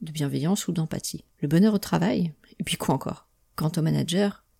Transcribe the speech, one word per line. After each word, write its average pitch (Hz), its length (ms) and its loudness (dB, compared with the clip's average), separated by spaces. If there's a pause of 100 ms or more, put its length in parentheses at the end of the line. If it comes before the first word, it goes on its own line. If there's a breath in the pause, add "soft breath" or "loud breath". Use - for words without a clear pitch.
de 160 100 -8
bienveillance 147 560 -2
ou 175 40 0
d'empathie. - 520 -4 (160)
Le 147 80 -2
bonheur 185 240 6
au 202 60 2
travail, 170 560 0 (240 loud breath)
et - 40 -6
puis - 140 -4
quoi - 180 0
encore ? - 320 -6 (300)
Quant 160 180 0
aux 160 80 0
managers, 160 480 0 (300)